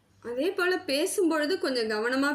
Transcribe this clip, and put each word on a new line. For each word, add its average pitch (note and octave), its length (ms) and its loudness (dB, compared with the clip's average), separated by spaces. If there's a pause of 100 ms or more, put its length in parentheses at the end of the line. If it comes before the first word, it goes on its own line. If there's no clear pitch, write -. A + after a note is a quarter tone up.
(240)
அதே B3 280 -2
போல F4+ 220 0 (140)
பேசும்பொழுது D#4 680 2
கொஞ்சம் B3 340 -2
கவனமா B3+ 440 0